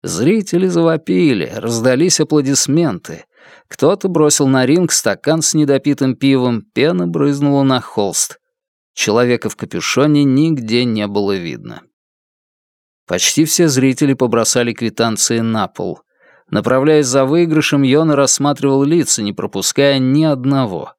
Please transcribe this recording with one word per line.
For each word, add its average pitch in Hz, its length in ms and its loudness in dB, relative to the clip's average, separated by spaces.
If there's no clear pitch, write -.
Зрители 175 640 0
завопили, 165 880 0
раздались 127 640 0
аплодисменты. 139 1040 -2
Кто-то 190 400 0
бросил 151 400 2
на 131 180 2
ринг 165 260 2
стакан 147 520 -2
с - 100 -2
недопитым 139 640 0
пивом, 123 460 0
пена 175 460 -2
брызнула 143 560 0
на 131 180 0
холст. - 580 -4
Человека 120 560 0
в - 60 -10
капюшоне 143 680 0
нигде 131 600 0
не 107 220 -2
было 101 280 -2
видно. 65 480 -10
Почти 92 380 0
все 170 220 0
зрители 131 460 0
побросали 120 600 0
квитанции 113 680 -2
на 110 280 -2
пол. 92 340 -10
Направляясь 135 580 2
за 135 180 2
выигрышем, 156 560 2
Йона 147 340 2
рассматривал 139 680 0
лица, 151 380 0
не 104 120 -4
пропуская 135 680 0
ни 135 240 2
одного. 131 760 -2